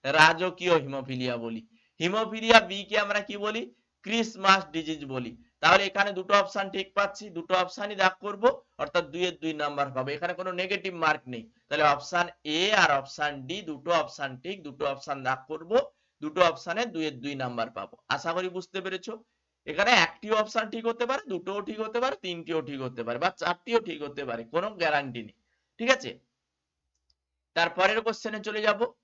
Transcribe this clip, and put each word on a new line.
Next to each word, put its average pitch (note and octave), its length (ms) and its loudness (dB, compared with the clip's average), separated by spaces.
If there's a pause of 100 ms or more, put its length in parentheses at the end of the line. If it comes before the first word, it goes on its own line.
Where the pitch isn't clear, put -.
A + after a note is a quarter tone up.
(180)
রাজকীয় E3+ 640 6
হিমোফিলিয়া C3 600 -4
বলি। A2+ 180 -6 (400)
হিমোফিলিয়া A3 560 4 (120)
বি G3 100 -8 (100)
কে G#3 60 -4 (100)
আমরা G3+ 240 0
কি G3+ 60 -8 (100)
বলি? A3 160 -2 (440)
ক্রিসমাস G3 560 2 (120)
ডিজিজ D#3 280 -4 (120)
বলি। B2 180 -4 (300)
তাহলে F#3 280 8
এখানে G3+ 280 0
দুটো F#3+ 240 0
অপশন G3 240 -4 (100)
ঠিক F#3+ 120 -4 (100)
পাচ্ছি, G3+ 280 -2 (120)
দুটো E3+ 240 -2
অপশনই G3+ 400 -6
দাগ F#3 140 4 (100)
করব, G3+ 180 -6 (380)
অর্থাৎ F3 320 -2
দুইয়ের F3 300 -2
দুই D#3+ 180 -4
নাম্বার C#3+ 340 -2
পাবো। C3 200 -4
এখানে F3 240 -6
কোনো F#3 200 -6
নেগেটিভ F#3+ 340 -4 (100)
মার্ক D3+ 200 2 (100)
নেই, A2+ 100 -10 (240)
তাহলে D3+ 260 2
অপশন F3 320 -2 (320)
এ - 20 2 (220)
আর D#3 180 6
অপশন D3 320 -4 (160)
ডি F3+ 100 -6 (120)
দুটো D3 220 -4 (100)
অপশন C#3+ 280 -6 (140)
ঠিক, G3 140 -10 (100)
দুটো C#3 160 -8 (100)
অপশন C#3 240 -8 (100)
দাগ C3 120 0 (120)
করব, E3 200 -8 (520)
দুটো D#3 160 -4 (100)
অপশনে F3 340 -4 (100)
দুইয়ের D#3 300 -4
দুই C#3+ 100 -6 (100)
নাম্বার A#2+ 240 -2 (100)
পাবো। G2 180 -12 (200)
আশা E3 200 -4
করি F#3 120 -2 (100)
বুঝতে F#3+ 280 -8
পেরেছো। F#3 280 -8 (580)
এখানে G3+ 200 4 (140)
একটি - 220 -12 (140)
অপশন A3 320 -2
ঠিক A3+ 180 -6
হতে A#3 180 -2
পারে, C#4 120 -2 (100)
দুটোও F#3+ 280 -4 (100)
ঠিক G#3+ 160 -8
হতে A3 180 -4
পারে, C4+ 120 0 (100)
তিনটিও E3+ 340 -4 (100)
ঠিক C#3 160 -8
হতে B2+ 220 -8
পারে, A#2+ 160 -4
বা F#3 60 2 (120)
চারটিও A3+ 460 0
ঠিক D3+ 200 -8
হতে C#3+ 220 -8
পারে, A#2 120 -6 (120)
কোনো F3+ 140 0 (140)
গ্যারান্টি C#3+ 460 0
নেই। - 100 -20 (420)
ঠিক A#3 160 0
আছে, - 160 -8 (1400)
তারপরের F3+ 500 4
কোশ্চেনে A3 420 -4
চলে G#3+ 200 -4
যাব। G3+ 120 2 (240)